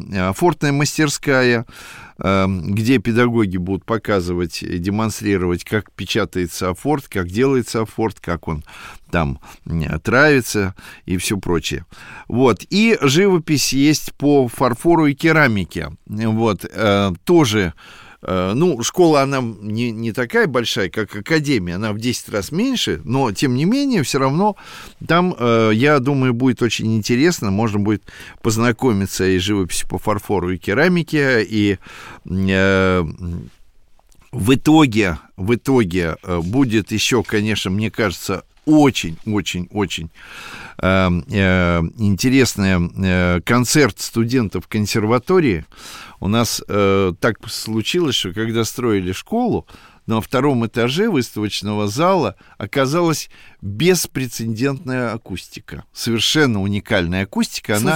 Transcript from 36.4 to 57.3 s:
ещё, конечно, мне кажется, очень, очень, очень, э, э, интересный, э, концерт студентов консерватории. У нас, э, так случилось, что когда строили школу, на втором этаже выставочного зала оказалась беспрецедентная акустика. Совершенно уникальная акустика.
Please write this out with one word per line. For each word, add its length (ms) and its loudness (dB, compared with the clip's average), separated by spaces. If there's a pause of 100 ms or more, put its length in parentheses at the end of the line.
ещё, 320 0
конечно, 480 -2
мне 200 -2
кажется, 520 -4 (220)
очень, 600 4
очень, 460 -4
очень, 380 -6 (680)
э, 320 2 (220)
э, 500 2 (160)
интересный, 920 2 (140)
э, 400 2
концерт 560 2
студентов 680 -2
консерватории. 1000 0 (540)
У 80 -4
нас, 400 0
э, 520 2
так 180 0 (120)
случилось, 680 -2
что 180 -4
когда 300 -2
строили 500 0
школу, 520 -2 (420)
на 140 0
втором 440 0
этаже 440 0
выставочного 800 -2
зала 480 0 (240)
оказалась 680 -2 (320)
беспрецедентная 1500 -2
акустика. 720 -14 (100)
Совершенно 680 0
уникальная 640 0
акустика. 540 -4